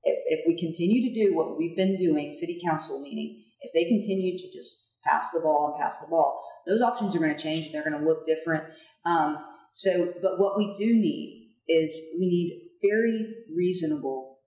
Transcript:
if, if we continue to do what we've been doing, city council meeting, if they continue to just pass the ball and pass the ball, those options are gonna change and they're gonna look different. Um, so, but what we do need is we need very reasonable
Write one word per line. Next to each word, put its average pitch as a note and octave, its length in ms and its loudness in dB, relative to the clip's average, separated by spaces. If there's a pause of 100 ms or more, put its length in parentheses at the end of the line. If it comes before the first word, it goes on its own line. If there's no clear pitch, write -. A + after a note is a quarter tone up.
if, - 240 2
if D#3 200 0
we E3 100 2
continue F3+ 520 0
to G#3+ 40 -6 (120)
do F3+ 100 4
what D#3+ 220 -2
we've E3 180 -2
been F#3+ 220 2
doing, D3+ 340 0
city F3 340 -6
council D3 360 -4
meeting, D3 420 -10 (180)
if - 120 -16
they E3+ 160 4
continue F#3 480 2
to - 60 -10 (100)
just - 220 -14 (300)
pass - 260 0
the E3 100 0
ball D3+ 320 2
and D3 100 -6
pass - 160 -4
the - 100 -14
ball, D#3+ 360 2 (220)
those A3 140 2
options A3 340 0
are E3 40 2
gonna D#3 180 2
change D#3 280 -4
and - 80 -12
they're D3+ 160 -6
gonna D3+ 160 -4
look D#3 200 2
different. D#3+ 380 0 (420)
Um, D#3 320 2 (340)
so, F3+ 500 0
but F#3 180 0
what G3 180 2
we G#3 200 0
do A3 180 2
need - 560 0 (160)
is D#3+ 340 2 (180)
we F#3 80 4
need F3 380 0 (160)
very A3 520 2 (220)
reasonable D3+ 920 -2